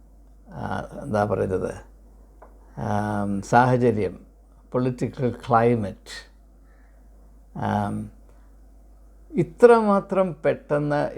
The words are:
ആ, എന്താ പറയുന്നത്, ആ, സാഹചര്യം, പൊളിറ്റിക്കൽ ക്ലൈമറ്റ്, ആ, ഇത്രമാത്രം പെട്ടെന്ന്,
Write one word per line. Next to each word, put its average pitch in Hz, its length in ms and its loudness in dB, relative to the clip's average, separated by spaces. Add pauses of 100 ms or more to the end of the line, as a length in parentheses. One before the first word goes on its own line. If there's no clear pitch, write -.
(600)
ആ, - 20 -10 (420)
എന്താ 104 220 0
പറയുന്നത്, 95 480 -2 (1040)
ആ, - 100 -6 (640)
സാഹചര്യം, 120 640 2 (560)
പൊളിറ്റിക്കൽ 127 580 -4 (140)
ക്ലൈമറ്റ്, 113 760 0 (1500)
ആ, 104 40 -2 (1600)
ഇത്രമാത്രം 196 960 4 (140)
പെട്ടെന്ന്, 147 580 0 (160)